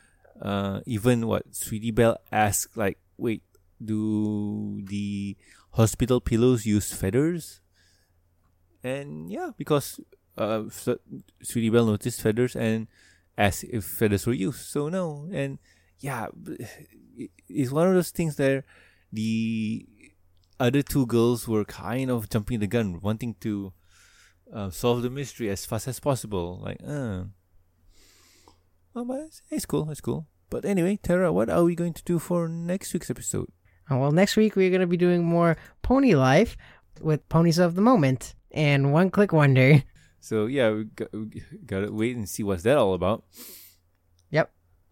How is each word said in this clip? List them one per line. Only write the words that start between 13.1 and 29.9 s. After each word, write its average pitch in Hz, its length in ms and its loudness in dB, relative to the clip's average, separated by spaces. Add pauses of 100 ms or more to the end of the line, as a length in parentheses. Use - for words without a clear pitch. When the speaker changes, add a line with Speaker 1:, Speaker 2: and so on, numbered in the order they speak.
Speaker 1:
asked 101 260 2
if 110 220 -6
feathers 104 420 0
were 117 60 0
used. 170 340 -6
So 147 220 -4
no, 165 420 -6
and 139 260 -6 (420)
yeah, 127 360 -8
b-, - 220 -14 (600)
it, 120 140 -14 (160)
it's 123 240 -4
one 160 160 2
of 190 60 4
those 180 180 2
things 160 240 -4
there. 135 300 0 (460)
The 113 760 -2 (720)
other 131 220 2
two 139 240 0
girls 117 420 2
were 110 160 0
kind 127 480 -6
of 113 180 -4
jumping 113 300 -2
the 101 80 0
gun, 95 340 -2
wanting 110 380 -4
to, 101 340 -6 (800)
uh, 101 160 -8
solve 120 320 0
the 123 80 -2
mystery 123 400 -6
as 98 160 -6
fast - 220 -6
as 127 120 -8
possible. 98 600 -4
Like, 101 240 -10
uh. 113 380 -6 (1700)
Oh, 240 120 -8
but 262 160 -6
it's, 320 280 -18
it's 311 160 -6
cool, 156 240 -2
it's 147 120 -12